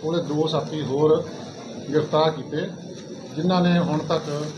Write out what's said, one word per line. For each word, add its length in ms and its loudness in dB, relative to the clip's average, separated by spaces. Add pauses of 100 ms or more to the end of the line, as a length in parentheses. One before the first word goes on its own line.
ਉਹਦੇ 180 0
ਦੋ 260 0
ਸਾਥੀ 340 -2
ਹੋਰ 480 4 (640)
ਗ੍ਰਿਫਤਾਰ 380 4
ਕੀਤੇ, 360 -6 (680)
ਜਿਨ੍ਹਾਂ 260 2
ਨੇ 180 6
ਹੁਣ 200 0
ਤੱਕ 460 -2 (120)